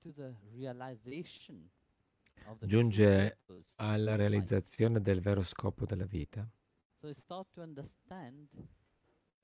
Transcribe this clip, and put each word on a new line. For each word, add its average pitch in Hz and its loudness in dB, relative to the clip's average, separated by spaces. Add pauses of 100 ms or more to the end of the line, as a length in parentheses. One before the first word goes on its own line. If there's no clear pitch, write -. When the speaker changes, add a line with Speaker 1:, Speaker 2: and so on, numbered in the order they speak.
Speaker 1:
to 170 -18
the 139 -14 (180)
realization 127 -14 (800)
of 110 -16
the 104 -4
true - -
Speaker 2:
giunge 104 6
Speaker 1:
purpose 90 -20
Speaker 2:
alla 107 -2
Speaker 1:
of 107 0
life. - -
Speaker 2:
realizzazione 104 2
del 95 2
vero 98 2
scopo - -4
della 95 -4
vita, 98 -6 (520)
Speaker 1:
So 151 -16
he 147 -10
start 185 -14
to 175 -16
understand 147 -16 (960)